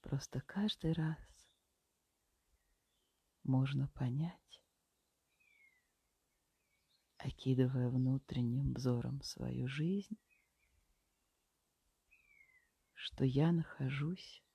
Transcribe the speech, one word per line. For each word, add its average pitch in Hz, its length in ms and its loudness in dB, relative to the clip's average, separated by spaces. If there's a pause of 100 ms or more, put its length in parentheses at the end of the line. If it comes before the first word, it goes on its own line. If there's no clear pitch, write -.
Просто - 400 -4
каждый 196 520 -2
раз 160 260 -2 (2250)
можно 135 460 2
понять, 139 720 -6 (2500)
окидывая 127 720 2
внутренним 127 840 0
взором 123 480 -2
свою 123 460 -4
жизнь, 170 500 -2 (2750)
что - 280 -4
я 135 280 4
нахожусь 147 920 -2 (120)